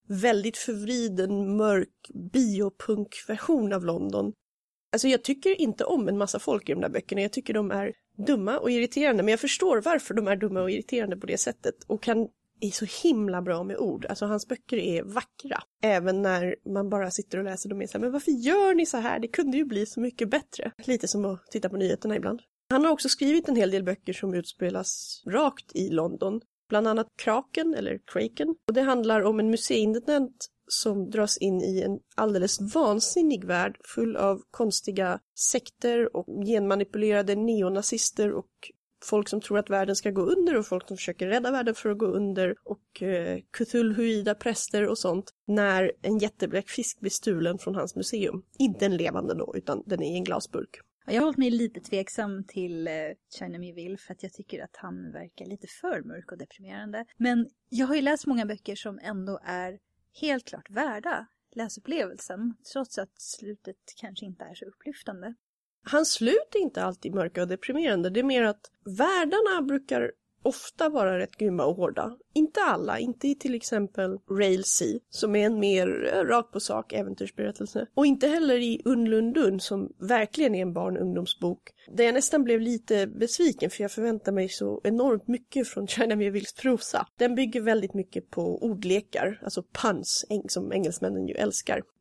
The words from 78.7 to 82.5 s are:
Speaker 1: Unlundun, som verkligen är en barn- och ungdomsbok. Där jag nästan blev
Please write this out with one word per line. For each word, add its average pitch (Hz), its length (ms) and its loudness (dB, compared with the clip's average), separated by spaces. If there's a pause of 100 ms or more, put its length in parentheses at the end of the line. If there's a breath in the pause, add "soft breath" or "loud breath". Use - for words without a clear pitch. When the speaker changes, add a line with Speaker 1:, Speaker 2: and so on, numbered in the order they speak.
Speaker 1:
Unlundun, 226 760 2
som 196 380 -4
verkligen 220 560 2
är 185 80 0
en 180 100 -2
barn- 180 240 -2
och 180 60 -2
ungdomsbok. 175 680 -2 (220 soft breath)
Där 233 120 4
jag 233 100 4
nästan 285 300 4
blev 233 160 4